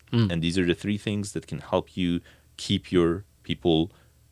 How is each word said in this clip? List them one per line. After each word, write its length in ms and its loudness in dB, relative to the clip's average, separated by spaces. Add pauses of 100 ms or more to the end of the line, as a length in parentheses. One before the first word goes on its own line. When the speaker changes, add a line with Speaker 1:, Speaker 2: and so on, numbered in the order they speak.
(120)
Speaker 1:
Mm. 200 2
Speaker 2:
And 100 -2
these 160 0
are 80 2
the 80 2
three 240 -4
things 360 -6
that 120 -8
can 140 -10
help 360 -4
you 260 0 (360)
keep 340 -4
your 320 2 (200)
people 480 0 (400)